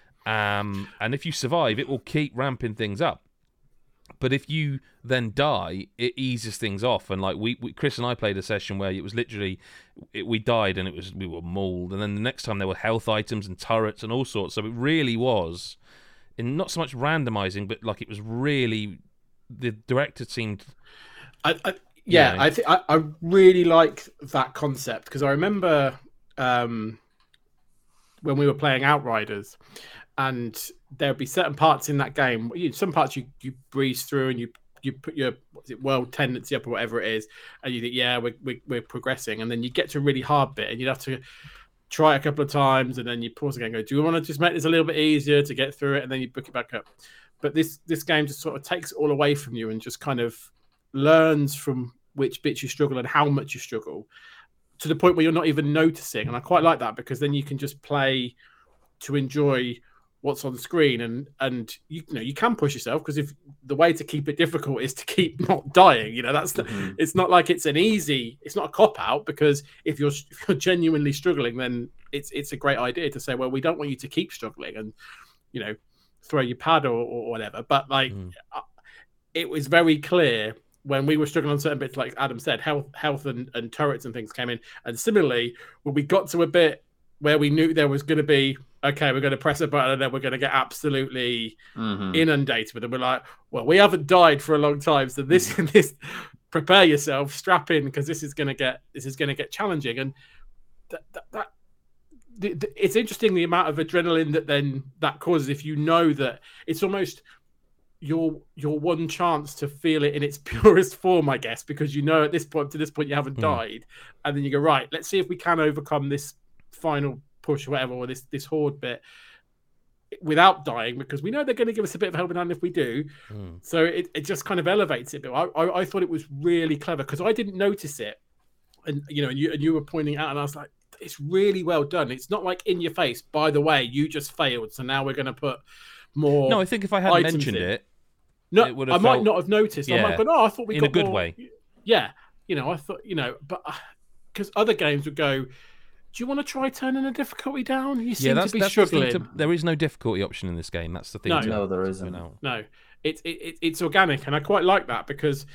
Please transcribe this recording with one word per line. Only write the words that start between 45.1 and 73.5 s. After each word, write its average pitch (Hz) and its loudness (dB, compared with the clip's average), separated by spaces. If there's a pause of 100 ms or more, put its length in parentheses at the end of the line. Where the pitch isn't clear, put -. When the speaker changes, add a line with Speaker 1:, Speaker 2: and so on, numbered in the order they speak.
Speaker 2:
to 143 -6
get 135 -2
through 139 -2
it?" 139 -2
And 127 -8
then 131 -4
you 127 -6
book - -12
it - -20
back 120 -6
up. 113 -8 (560)
But 143 -2
this, 156 -2
this 156 -4
game 151 2
just 139 -10
sort 151 -8
of 143 -12
takes 175 -6
it - -14
all 147 0
away 143 2
from 139 -8
you 113 -6
and 110 -6
just - -12
kind 127 -4
of 117 -4 (560)
learns 151 4
from 123 -4 (240)
which 135 -4
bits 139 -2
you 131 -6
struggle 139 -2
and 120 -6
how 151 4
much 143 -2
you 127 -12
struggle, 104 -10 (720)
to - -8
the 156 0
point 180 4
where 160 4
you're 165 4
not 160 2
even 147 0
noticing. 160 0
And 120 -6
I - -6
quite 165 2
like 165 6
that, 113 -6
because 123 -8
then 143 0
you 139 -2
can 143 -8
just 139 -10
play 135 -2 (640)
to 139 -4
enjoy 135 0 (460)
what's 139 -4
on 127 -8
screen, 135 2
and, 120 -6 (140)
and 127 -4 (140)
you, 160 -12
you - -16
know, 120 -6
you 127 -6
can 226 2
push 143 0
yourself, 139 -4
'cause 147 -6
if 143 -4 (320)
the 139 -4
way 165 6
to 165 -4
keep 147 -4
it 143 -4
difficult 147 0
is 131 -6
to - -14
keep 175 -2
<laughs> - -
not 156 0
dying, 123 8
you 123 -4
know, 120 -2
that's 156 -2
the, - -4
Speaker 3:
Mm-hmm. 98 -6
Speaker 2:
it's 156 0
not 185 2
like 175 6
it's 175 0
an 147 0
easy, 147 2
it's - -10
not 180 -2
a - -6
cop - 4
out, 110 -2
because 143 2 (200)
if 147 -4
you're, 147 2
if - -12
you're 196 2
genuinely 160 2
struggling, 139 -2
then 123 -4 (240)
it's, 143 -8
it's 143 -8
a 139 -10
great 139 0
idea 127 -2
to 131 -10
say, 131 -6
"Well, 127 -4